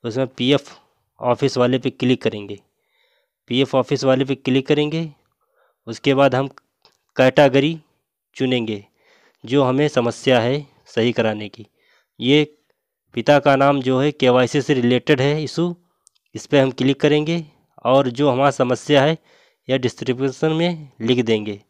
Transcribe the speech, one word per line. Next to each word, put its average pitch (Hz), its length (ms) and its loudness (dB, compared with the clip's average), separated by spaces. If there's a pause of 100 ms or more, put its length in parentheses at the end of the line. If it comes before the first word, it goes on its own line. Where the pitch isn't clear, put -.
उसमें 123 220 -4
पीएफ़ 131 460 -2 (480)
ऑफिस 123 360 -2
वाले 123 220 2
पे 123 120 -4
क्लिक 127 320 -2
करेंगे। 104 360 -8 (920)
पीएफ़ 131 260 0
ऑफिस 131 280 -2
वाले 131 200 2
पे 135 100 -4
क्लिक 131 320 -2
करेंगे। 151 440 -2 (760)
उसके 131 280 -2
बाद 135 200 4
हम 135 140 -2 (680)
कैटेगरी 139 640 2 (580)
चुनेंगे, 117 480 -4 (600)
जो 135 200 0
हमें 131 240 2
समस्या 120 520 0
है 139 260 -4 (200)
सही 117 260 -2
कराने 107 360 -4
की। 107 180 -20 (540)
ये 143 240 2 (720)
पिता 143 240 2
का 139 180 4
नाम 139 260 2
जो 127 180 0
है 147 120 0
केवाईसी 127 500 2
से 147 120 -2
रिलेटेड 123 460 0
है 147 220 -2
इशू, 170 320 -4 (600)
इस - 120 -14
पर 143 160 2
हम 131 80 0
क्लिक 131 300 -2
करेंगे 151 440 0 (400)
और 131 260 2
जो 139 200 0
हमारी 135 220 2
समस्या 131 500 0
है 156 160 0 (500)
या 131 80 0
डिस्क्रिप्शन 127 760 -4
में 160 380 -4 (100)
लिख 120 240 0
देंगे। 107 460 -4